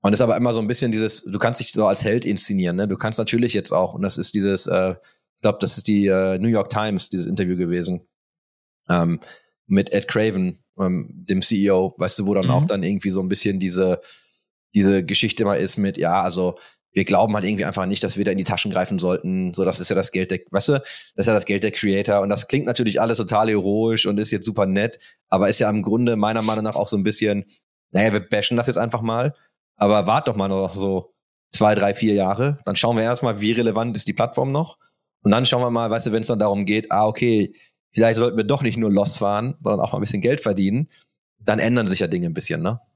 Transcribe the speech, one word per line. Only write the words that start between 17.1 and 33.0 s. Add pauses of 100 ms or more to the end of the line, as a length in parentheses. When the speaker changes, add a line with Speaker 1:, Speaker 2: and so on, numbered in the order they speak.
Speaker 1:
halt
irgendwie
einfach
nicht,
dass
wir
da
in
die
Taschen
greifen
sollten.
So,
das
ist
ja
das
Geld
der, (100)
weißt
du,
das (320)
ist
ja
das
Geld
der
Creator.
Und
das
klingt
natürlich
alles
total
heroisch
und
ist
jetzt
super
nett, (320)
aber
ist
ja
im
Grunde
meiner
Meinung
nach
auch
so
ein
bisschen, (480)
naja,
wir
bashen
das
jetzt
einfach
mal, (420)
aber
wart
doch
mal
noch
so (360)
zwei,
drei,
vier
Jahre.
Dann
schauen
wir